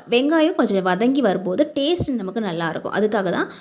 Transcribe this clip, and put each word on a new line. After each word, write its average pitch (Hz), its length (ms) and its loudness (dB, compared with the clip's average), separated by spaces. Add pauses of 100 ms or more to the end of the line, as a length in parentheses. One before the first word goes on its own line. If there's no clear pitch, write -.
(100)
வெங்காயம் 311 440 2
கொஞ்சம் 196 320 2
வதங்கி 233 320 2
வரும்போது 196 560 0
டேஸ்ட் 302 360 0
நமக்கு 214 300 -4
நல்லா 170 280 -2
இருக்கும். - 240 -6
அதுக்காக 208 380 0
தான் 262 200 -2 (100)